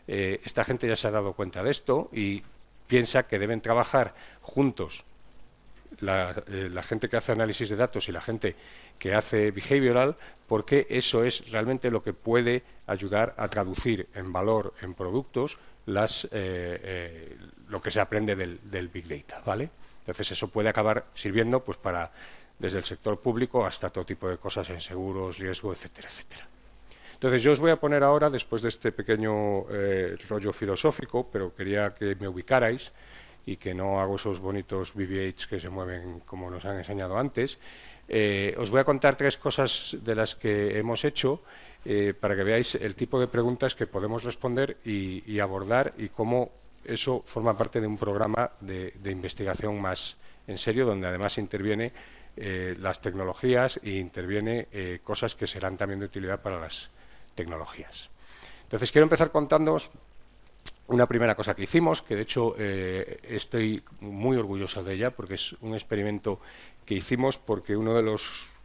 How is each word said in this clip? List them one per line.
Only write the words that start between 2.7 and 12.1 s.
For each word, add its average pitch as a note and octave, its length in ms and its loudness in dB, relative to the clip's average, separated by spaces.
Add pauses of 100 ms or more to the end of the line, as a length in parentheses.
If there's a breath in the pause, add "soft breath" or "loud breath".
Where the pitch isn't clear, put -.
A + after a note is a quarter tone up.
piensa B2 400 6
que G#2 120 0
deben G#2+ 220 0
trabajar A#2 520 4 (280 loud breath)
juntos B2 640 0 (960)
la, F#2+ 480 0
eh, F#2+ 240 -6
la F2+ 120 -6
gente A2 260 -2
que A#2 80 2
hace A#2 140 0
análisis A2 380 0
de G#2 60 -2
datos G#2+ 340 0
y - 20 -4
la E2 100 -6
gente A2 340 -2 (420 loud breath)
que F#2+ 160 -2
hace G#2+ 380 4
behavioral, B2+ 640 4 (320 loud breath)
porque B2 420 4
eso A#2 340 2
es - 280 -2
realmente B2 380 0
lo A2+ 140 0
que G2+ 100 -4